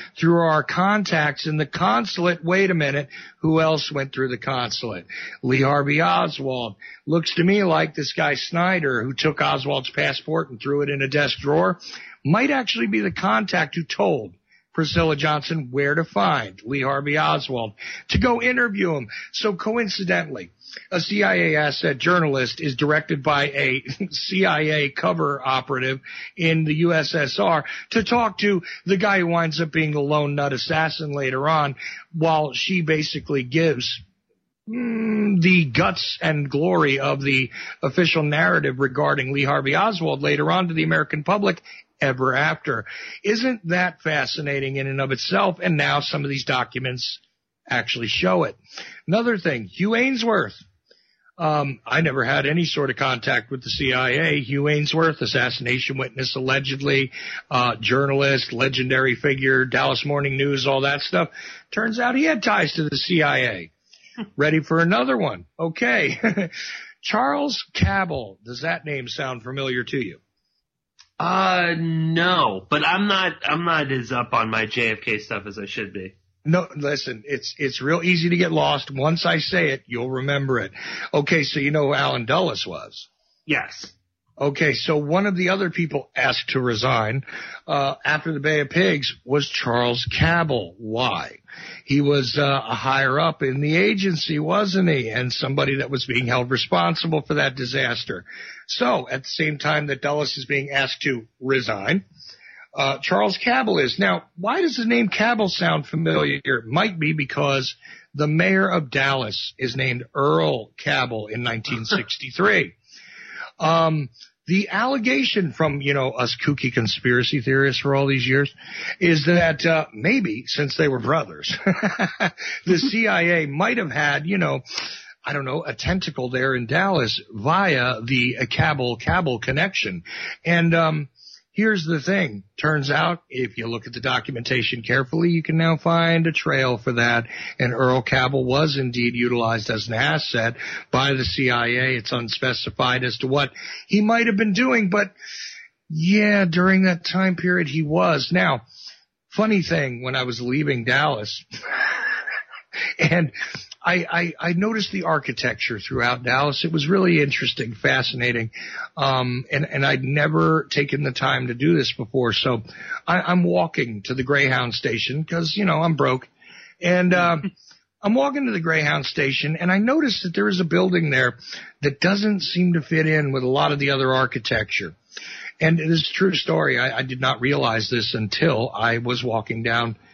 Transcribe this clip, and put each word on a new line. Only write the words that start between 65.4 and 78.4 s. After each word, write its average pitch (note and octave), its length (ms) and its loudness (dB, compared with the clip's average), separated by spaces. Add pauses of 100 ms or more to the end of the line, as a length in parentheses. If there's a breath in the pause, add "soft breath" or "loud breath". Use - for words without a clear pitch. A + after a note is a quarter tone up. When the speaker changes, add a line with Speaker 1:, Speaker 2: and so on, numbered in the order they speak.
Speaker 1:
Okay. E3+ 600 0
<laughs> - 800 -4
Charles C#4 720 0
Cabell. D#3+ 720 0
Does A#2+ 160 -12
that D#3+ 240 -4
name C3+ 220 -6
sound B2+ 360 -8
familiar B2+ 420 -4
to D3 120 -4
you? G2 220 -6 (1000)
Speaker 2:
Uh, F3+ 600 2
no, D#3+ 920 2
but D3+ 160 2
I'm F#3+ 220 2
not, F#3+ 260 2 (100)
I'm E3+ 200 -2
not D#3 280 0
as B2 200 -4
up B2 220 -2
on A2+ 160 2
my A2 160 0
J A2+ 260 0
F G#2+ 100 -6
K G#2+ 180 -2
stuff G#2 280 -8
as G2 100 -12
I G2+ 80 -10
should G2+ 280 -8
be. F#2+ 220 -12 (320)
Speaker 1:
No, E3 280 2
listen, C#3 500 -6
it's, C#3 320 -8
it's C3+ 240 -4
real E3 220 0
easy F3 260 2
to F3 80 2
get E3+ 140 2